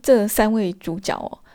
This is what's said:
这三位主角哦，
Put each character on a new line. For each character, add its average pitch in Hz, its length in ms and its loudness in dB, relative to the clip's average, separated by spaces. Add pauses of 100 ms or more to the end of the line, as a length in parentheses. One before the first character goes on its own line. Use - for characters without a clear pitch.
这 226 260 4
三 214 240 0
位 202 220 -2
主 170 260 -8
角 - 160 -6
哦， - 220 -12 (180)